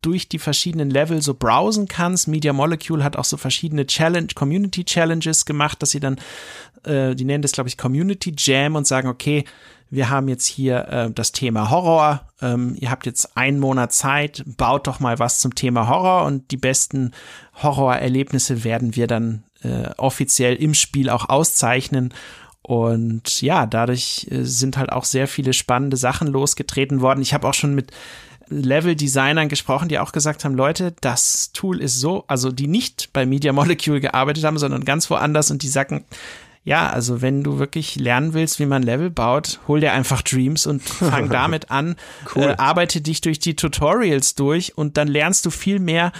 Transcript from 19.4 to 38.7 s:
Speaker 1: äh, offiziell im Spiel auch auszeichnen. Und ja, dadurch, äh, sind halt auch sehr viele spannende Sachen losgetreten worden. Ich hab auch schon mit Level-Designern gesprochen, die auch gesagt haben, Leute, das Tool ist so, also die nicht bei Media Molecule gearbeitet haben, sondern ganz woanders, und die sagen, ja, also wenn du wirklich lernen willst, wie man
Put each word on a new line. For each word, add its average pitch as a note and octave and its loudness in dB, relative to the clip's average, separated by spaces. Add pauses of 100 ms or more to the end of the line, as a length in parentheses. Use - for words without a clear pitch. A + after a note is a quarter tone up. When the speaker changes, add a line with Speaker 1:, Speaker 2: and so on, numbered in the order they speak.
Speaker 1:
äh, A#2+ -4
offiziell B2+ 2
im D#3 2
Spiel C#3 2
auch A2+ 0
auszeichnen. C3 2 (480)
Und A#2 0
ja, C#3+ 2
dadurch, A#2+ -2
äh, B2+ -2
sind B2+ -2
halt C3+ -2
auch B2+ -4
sehr C3 0
viele C3 -2
spannende B2+ 0
Sachen B2+ 0
losgetreten C#3 0
worden. C3+ 4
Ich C3+ 0
hab D3 0
auch C3 2
schon C#3+ 0
mit C#3 -2 (640)
Level-Designern D3 2
gesprochen, D3 -2
die D3+ -2
auch - -4
gesagt D3+ -2
haben, C#3 0
Leute, E3 0 (100)
das - 0
Tool F3+ -4
ist B2+ -2
so, E3+ 0
also C3 0
die C3 -2
nicht - -2
bei C3+ 2
Media C#3 2
Molecule D3 2
gearbeitet C#3+ 0
haben, D#3 0
sondern C#3 -2
ganz C#3+ 0
woanders, D3+ 2
und C#3+ -4
die C#3 -4
sagen, C#3 -2 (600)
ja, D#3+ 2
also A#2+ -2
wenn C#3 0
du C#3+ -2
wirklich D3+ -4
lernen C3+ 0
willst, D#3 0
wie D3 0
man C#3 2